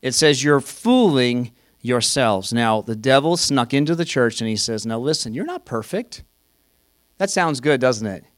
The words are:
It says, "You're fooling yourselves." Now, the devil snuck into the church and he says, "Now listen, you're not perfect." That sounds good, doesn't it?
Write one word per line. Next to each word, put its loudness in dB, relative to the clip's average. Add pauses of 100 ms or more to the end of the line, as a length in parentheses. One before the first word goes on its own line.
It -4
says, 4
"You're 4
fooling 2 (300)
yourselves." 0
Now, 0
the -6
devil 2
snuck 0
into 0
the -4
church 0
and -4
he -2
says, -6
"Now -4
listen, -4
you're -6
not -10
perfect." -8 (960)
That -2
sounds -2
good, 2
doesn't 0
it? -8 (120)